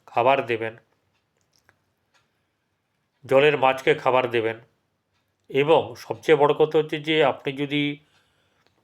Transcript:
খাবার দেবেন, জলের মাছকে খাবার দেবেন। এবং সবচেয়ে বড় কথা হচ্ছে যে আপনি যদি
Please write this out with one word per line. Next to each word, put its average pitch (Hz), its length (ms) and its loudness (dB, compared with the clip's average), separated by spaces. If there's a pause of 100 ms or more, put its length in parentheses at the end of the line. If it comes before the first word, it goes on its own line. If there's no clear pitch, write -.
খাবার 127 400 0
দেবেন, 113 300 -8 (2500)
জলের 139 320 4
মাছকে 131 360 0
খাবার 127 360 0
দেবেন। 113 300 -4 (880)
এবং 139 500 0
সবচেয়ে - 380 0
বড় 147 180 2
কথা 156 240 0
হচ্ছে 156 220 -4
যে 156 240 0
আপনি 135 280 -2
যদি 143 440 -6 (880)